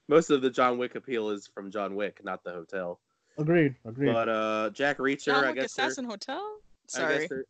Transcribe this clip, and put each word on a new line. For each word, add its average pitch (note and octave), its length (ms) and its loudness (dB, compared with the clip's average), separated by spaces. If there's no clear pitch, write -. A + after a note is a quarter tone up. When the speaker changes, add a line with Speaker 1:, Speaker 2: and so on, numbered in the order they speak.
Speaker 1:
most D#3+ 220 6
of C#3+ 120 6
the C3 80 4
John B2 280 2
Wick B2 160 -4
appeal G#2+ 360 -4
is G2+ 180 -6
from G2 220 -12
John G2 260 -4
Wick, G2+ 280 -6
not F#2 200 -8
the F2 80 -10
hotel. F2 480 -8
Speaker 2:
Agreed, D3+ 380 4
agreed. B2+ 280 0
Speaker 1:
But, A2+ 160 2
uh, A2 440 0
Jack C#3 260 -2
Reacher, C3+ 260 0
Speaker 3:
John C#3+ 200 2
Speaker 1:
I - 40 2
Speaker 3:
Wick A#2+ 80 -2
Speaker 1:
guess C3 180 -4
they're C4+ 120 -2
Speaker 3:
Assassin C#4+ 180 -6
Hotel? A#3+ 340 -10
Speaker 1:
I G#4+ 220 -10
Speaker 3:
Sorry, D3+ 320 -2
Speaker 1:
guess D#3 100 -4
they're, C3+ 120 -8
I C3 100 -8